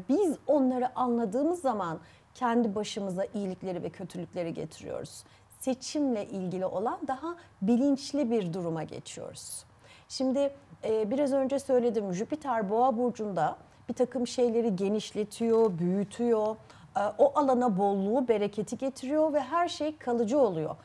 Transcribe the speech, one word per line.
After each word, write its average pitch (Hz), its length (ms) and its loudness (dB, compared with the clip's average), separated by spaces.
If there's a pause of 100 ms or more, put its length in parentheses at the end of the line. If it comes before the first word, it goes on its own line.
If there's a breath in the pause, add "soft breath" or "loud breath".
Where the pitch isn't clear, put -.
Biz 311 280 4 (100)
onları 254 520 2
anladığımız 247 600 0
zaman 214 380 -2 (340 loud breath)
kendi 233 420 0
başımıza 202 580 -4
iyilikleri 185 500 -4
ve 175 60 -4
kötülükleri 170 640 -8
getiriyoruz. - 720 -10 (360 soft breath)
Seçimle 262 640 -2
ilgili 185 400 -4
olan 233 420 -2
daha 302 280 -6 (260 loud breath)
bilinçli 254 720 2
bir 196 220 0
duruma 165 300 -4
geçiyoruz. - 840 -12 (440 loud breath)
Şimdi, 269 440 0 (300)
e, 220 280 0
biraz 269 220 2
önce 269 260 2
söyledim, 233 540 2
Jüpiter 226 560 -2
Boğa 233 280 4
burcunda 208 600 0 (320 loud breath)
bir 240 40 -4
takım 247 340 0
şeyleri 233 480 2
genişletiyor, 214 1040 2
büyütüyor. 214 760 0 (420 loud breath)
E, - 20 0 (180)
o 277 220 6
alana 247 380 4
bolluğu, 202 500 2
bereketi 208 500 0
getiriyor 277 560 0
ve 294 60 2
her 320 280 0
şey 302 300 -4
kalıcı 240 420 0
oluyor. 175 460 2